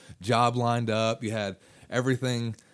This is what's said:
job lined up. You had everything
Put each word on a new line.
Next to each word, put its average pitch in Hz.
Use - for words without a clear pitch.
job 120
lined 120
up. 113
You 107
had 101
everything 123